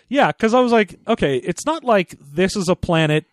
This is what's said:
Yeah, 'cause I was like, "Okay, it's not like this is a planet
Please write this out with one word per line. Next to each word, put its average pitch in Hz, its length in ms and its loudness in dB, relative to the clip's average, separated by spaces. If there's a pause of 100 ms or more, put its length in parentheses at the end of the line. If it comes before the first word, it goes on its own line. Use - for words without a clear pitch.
Yeah, 233 240 2
'cause 220 200 0
I 254 60 4
was 247 140 2
like, 214 340 0
"Okay, 160 300 0
it's - 280 -6
not 311 200 -4
like 208 340 0
this 147 380 -4
is 185 100 -4
a 180 80 2
planet 156 580 0